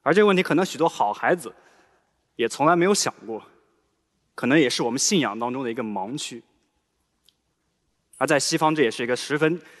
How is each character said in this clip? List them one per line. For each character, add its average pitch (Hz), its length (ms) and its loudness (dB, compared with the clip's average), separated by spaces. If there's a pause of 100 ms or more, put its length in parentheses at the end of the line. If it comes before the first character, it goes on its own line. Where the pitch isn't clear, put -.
而 147 120 2
这 208 80 6
个 208 40 6
问 196 100 6
题 185 60 4
可 165 140 0
能 185 100 2
许 - 120 -10
多 160 100 2
好 104 260 0
孩 135 220 0
子 143 180 -14 (840)
也 113 100 -2
从 - 180 -2
来 165 80 6
没 175 120 2
有 202 80 2
想 - 200 -2 (140)
过， 110 160 -10 (880)
可 - 140 -4
能 143 100 4
也 139 120 4
是 - 120 -4
我 120 80 -2
们 120 80 -4
信 185 220 0
仰 107 180 -2
当 120 140 -4
中 131 100 -8
的 123 80 -6
一 113 40 -6
个 120 100 -6
盲 107 340 -8
区。 120 240 -12 (1700)
而 135 100 -2
在 143 140 2
西 160 180 -2
方， 156 160 2
这 156 80 0
也 117 80 4
是 123 140 -6
一 - 20 -4
个 123 80 -2
十 139 240 -4
分 160 240 0 (180)